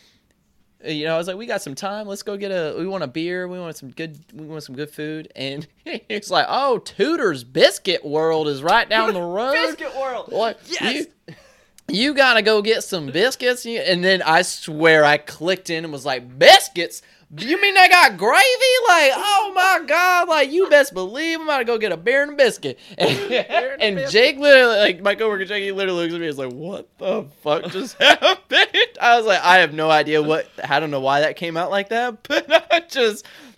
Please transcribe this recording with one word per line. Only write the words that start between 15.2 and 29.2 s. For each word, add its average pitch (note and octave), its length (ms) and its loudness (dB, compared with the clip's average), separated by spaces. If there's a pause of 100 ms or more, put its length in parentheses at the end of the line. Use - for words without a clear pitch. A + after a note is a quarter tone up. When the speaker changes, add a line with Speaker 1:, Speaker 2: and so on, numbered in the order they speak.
Speaker 1:
in E3 120 -6
and D#3+ 80 -12
was C3+ 140 -12
like, B2+ 320 -8
"Biscuits? F3 640 4 (360)
You C#4+ 240 -4
mean G4+ 120 2
they F#4 160 6
got D#4+ 260 6
gravy?" B3 280 2 (440)
Like, D4 280 6
oh G4+ 380 0
my F#4 320 2
God, F4 440 2
like, D4 200 0
you E4+ 200 0
best C#4+ 240 4
believe C4 480 -6
I'm D#4+ 40 -10
about D4 120 -2
to A#3+ 80 -2
go A#3 120 -2
get G#3 140 -4
a D#3+ 60 -4
beer B3 260 0
and D4 100 -6
a - 20 -14
biscuit. G#3+ 520 0
<laughs> F#3 100 -20
And, C#3+ 200 0 (100)
Speaker 2:
Beer A#3 220 -2
and C#4 320 -4
a - 20 0
Speaker 1:
and G3+ 140 0
Speaker 2:
biscuit. F3+ 160 -6
Speaker 1:
Jake C4 260 2
literally, B3+ 380 6
like, F#3 240 0
my G3+ 140 0
coworker G#3 280 -4
Jake, G3+ 200 -6
he G3 100 -6
literally F#3+ 300 -2
looks E3 100 -4
at E3+ 80 -8
me E3 60 -6
and D3+ 40 -6
is C3+ 60 -10
like, B2+ 160 -8
"What D#3+ 340 -12 (120)
the G3+ 260 -4 (180)
fuck D#3 260 -2
just F#3+ 280 -10
<laughs> - 40 -2
happened?" D#4+ 640 2 (340)
I A#3+ 160 4
was A3+ 80 -2